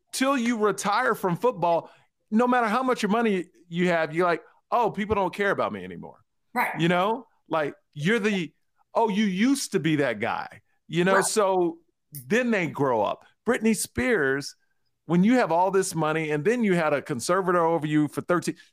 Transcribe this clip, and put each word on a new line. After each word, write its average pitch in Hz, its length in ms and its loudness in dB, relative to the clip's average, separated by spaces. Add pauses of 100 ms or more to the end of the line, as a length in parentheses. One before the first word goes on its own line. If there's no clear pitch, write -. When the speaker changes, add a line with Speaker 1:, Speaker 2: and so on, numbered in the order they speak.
(120)
Speaker 1:
till 269 260 0
you 233 200 0
retire 208 560 0
from 180 240 -2
football. 170 540 0 (400)
No 240 160 4
matter 247 200 2
how 233 140 0
much 254 220 -2
your 190 80 0
money 220 340 0 (220)
you 180 220 0
have, 160 240 0
you're 180 120 2
like, 165 160 0 (300)
"Oh, 220 180 2
people 202 260 -4
don't 185 180 0
care 202 180 0
about 120 200 -2
me 95 120 -8
anymore." 85 400 -16 (300)
Speaker 2:
Right. 240 260 -2
Speaker 1:
You 165 80 2
know, 196 400 0 (200)
like, 156 280 -2 (180)
you're 185 260 0
the, 196 320 -2 (420)
"Oh, 220 160 2
you 214 160 0
used 214 480 0
to 190 60 0
be 151 180 0
that 120 220 0
guy," 98 420 -6 (260)
you 165 160 0
know? 190 120 4
Speaker 2:
Right. 190 100 2
Speaker 1:
So 185 520 0 (340)
then 180 400 -2
they 180 160 0
grow 127 340 0
up. 95 220 -4 (240)
Britney 226 280 2
Spears, 151 800 -2 (500)
when 175 180 2
you 240 120 4
have 202 160 2
all 180 180 2
this 190 240 0
money 156 380 -2
and 147 120 -2
then 233 200 0
you 190 100 2
had 156 180 2
a 139 120 0
conservator 175 600 0
over 165 220 0
you 151 220 2
for 139 140 -8
thirteen, 170 340 -2 (180)